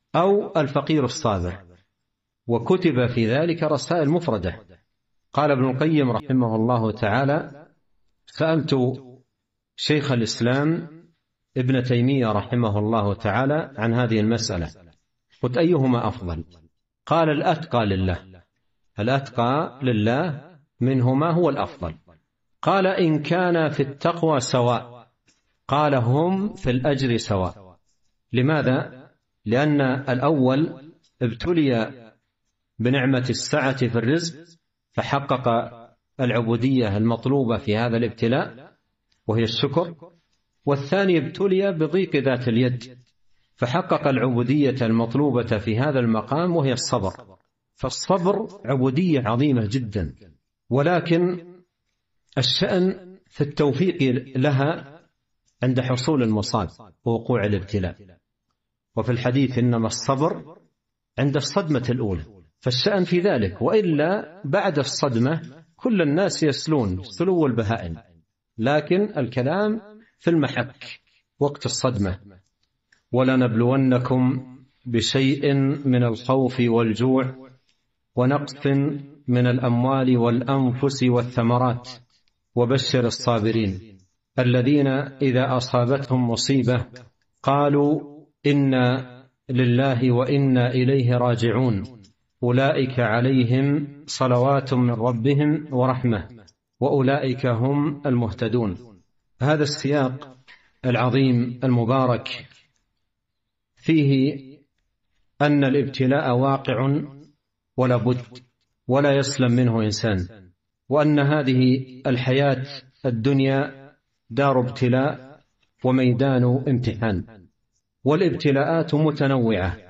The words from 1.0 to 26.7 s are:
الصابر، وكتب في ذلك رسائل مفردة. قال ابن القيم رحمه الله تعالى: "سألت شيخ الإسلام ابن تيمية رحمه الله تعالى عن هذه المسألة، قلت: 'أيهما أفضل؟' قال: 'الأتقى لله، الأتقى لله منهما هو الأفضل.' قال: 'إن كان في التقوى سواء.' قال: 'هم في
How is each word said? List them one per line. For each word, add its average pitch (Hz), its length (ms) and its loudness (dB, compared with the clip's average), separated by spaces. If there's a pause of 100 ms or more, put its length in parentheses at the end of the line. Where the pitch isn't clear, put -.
الصابر، 92 540 -4 (880)
وكتب 123 600 2
في 120 200 0
ذلك 160 360 0
رسائل 151 460 0
مفردة. 120 500 0 (760)
قال 147 180 2
ابن 131 200 2
القيم 147 400 2
رحمه 117 460 0
الله 113 360 2
تعالى: 135 720 -2 (600)
"سألت 156 500 0 (1000)
شيخ 147 360 0
الإسلام 135 760 0 (680)
ابن 127 260 0
تيمية 127 440 2
رحمه 104 520 -2
الله 104 360 0
تعالى 135 640 -2
عن 113 180 -2
هذه 113 260 0
المسألة، 101 480 -2 (720)
قلت: 127 160 -2
'أيهما 131 500 2
أفضل؟' 85 360 -8 (640)
قال: 160 240 2
'الأتقى 147 560 0
لله، 95 320 0 (800)
الأتقى 131 840 -2
لله 135 720 -2 (240)
منهما 131 500 2
هو 165 180 2
الأفضل.' 87 460 -6 (680)
قال: 190 240 2
'إن 165 360 2
كان 170 460 0
في 147 120 -4
التقوى 160 600 0
سواء.' 120 680 -2 (600)
قال: 147 260 2
'هم 165 600 0
في - 160 -4